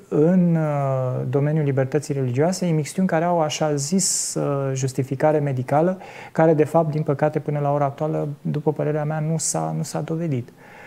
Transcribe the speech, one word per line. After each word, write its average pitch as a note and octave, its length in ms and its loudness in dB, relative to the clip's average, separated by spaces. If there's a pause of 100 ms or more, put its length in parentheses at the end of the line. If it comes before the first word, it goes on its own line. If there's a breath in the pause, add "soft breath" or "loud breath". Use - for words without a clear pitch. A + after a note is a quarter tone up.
în, F3 460 4
uh, C3+ 760 0
domeniul D3 340 2
libertății C#3 500 0
religioase, C#3 520 0
imixtiuni E3 420 0
care D#3+ 160 0
au, F3 160 2
așa D3+ 340 0
zis, D3 600 -2
uh, C#3+ 400 -2
justificare C3+ 640 0
medicală, C#3+ 600 0 (340 loud breath)
care, E3 220 6
de D3 100 4
fapt, D#3+ 260 2
din D3+ 120 -2
păcate, D3+ 360 0
până D3 200 -4
la C#3+ 140 0
ora C#3+ 120 0
actuală, D#3 440 -2 (140)
după D3+ 300 -2
părerea D3+ 320 -2
mea, D#3 260 -2
nu D#3+ 80 0
s-a, D#3+ 380 -2
nu D#3+ 60 -2
s-a D#3+ 180 -6
dovedit. D#3+ 480 -4 (380 loud breath)